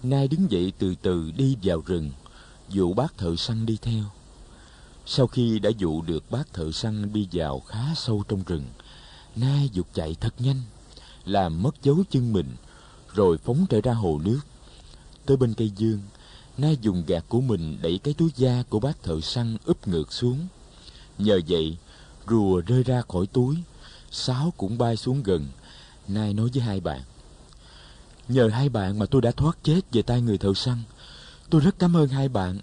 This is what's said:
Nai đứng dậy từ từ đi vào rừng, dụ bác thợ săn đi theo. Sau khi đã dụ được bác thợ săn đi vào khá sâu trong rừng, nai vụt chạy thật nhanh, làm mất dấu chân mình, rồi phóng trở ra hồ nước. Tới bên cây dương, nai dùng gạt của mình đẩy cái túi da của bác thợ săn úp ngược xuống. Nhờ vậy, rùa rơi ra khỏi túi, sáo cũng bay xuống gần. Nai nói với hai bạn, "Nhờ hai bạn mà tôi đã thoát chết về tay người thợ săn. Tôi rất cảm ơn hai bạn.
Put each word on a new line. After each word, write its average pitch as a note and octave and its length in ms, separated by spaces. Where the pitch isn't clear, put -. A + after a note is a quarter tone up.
Nai C3+ 260
đứng D#3+ 220
dậy F#2 280
từ F#2 240
từ E2+ 280
đi C3+ 320
vào F2 240
rừng, D#2+ 240
dụ F#2 240
bác A#2+ 260
thợ E2+ 180
săn A2+ 300
đi A2 160
theo. A2+ 220
Sau C3 200
khi A#2 320
đã G2+ 200
dụ E2 240
được D#2+ 280
bác C#3 220
thợ D#2+ 200
săn G#2+ 400
đi G#2 200
vào D2+ 280
khá A2+ 240
sâu G#2 320
trong G2 140
rừng, E2 220
nai C3+ 380
vụt F2+ 200
chạy E2 260
thật A2+ 180
nhanh, C3 240
làm F#2 380
mất D3 200
dấu C#3 140
chân A#2+ 220
mình, C#2 240
rồi F#2 240
phóng D3+ 320
trở G#2+ 100
ra B2 120
hồ F2+ 320
nước. A#2+ 160
Tới C#3 100
bên A#2+ 180
cây A2 220
dương, G#2+ 240
nai D3 220
dùng F#2 260
gạt - 220
của A#2 120
mình F2 420
đẩy E2+ 160
cái D3 160
túi E3 220
da B2 340
của G#2+ 100
bác C#3 220
thợ D#2+ 180
săn A2+ 440
úp - 240
ngược A#2+ 240
xuống. C3 340
Nhờ G2+ 300
vậy, E2 280
rùa G2+ 380
rơi B2 160
ra B2 260
khỏi F2+ 180
túi, C3 300
sáo C3+ 460
cũng G#2 220
bay A#2 180
xuống C3 260
gần. F2 240
Nai G#2 260
nói A2+ 200
với C3 80
hai G2+ 180
bạn, D2+ 200
"Nhờ B2 200
hai B2+ 200
bạn G2+ 300
mà G2+ 80
tôi C3 160
đã A#2+ 80
thoát D3 320
chết D#3+ 180
về G#2+ 100
tay B2 180
người A2 180
thợ G2 160
săn. A#2+ 280
Tôi D#3+ 100
rất F3+ 180
cảm F3 180
ơn D3+ 120
hai C3+ 200
bạn. F#2+ 340